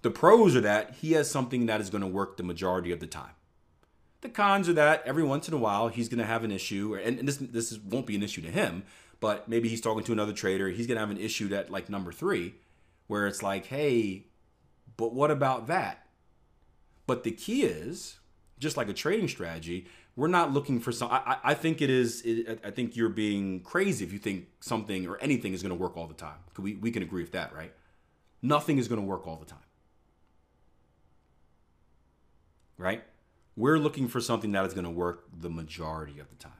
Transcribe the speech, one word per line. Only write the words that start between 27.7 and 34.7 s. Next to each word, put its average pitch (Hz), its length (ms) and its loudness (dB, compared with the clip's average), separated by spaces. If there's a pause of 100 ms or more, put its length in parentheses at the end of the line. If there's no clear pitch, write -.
Nothing 147 380 2
is 110 80 -2
gonna 110 140 -2
work 98 260 -6
all 82 80 -8
the 78 100 -18
time. - 140 -20 (3250)
Right? 95 260 -2 (540)
We're 139 200 6
looking 143 320 0
for 120 100 -2
something 110 320 0
that 98 140 4
is 87 80 -4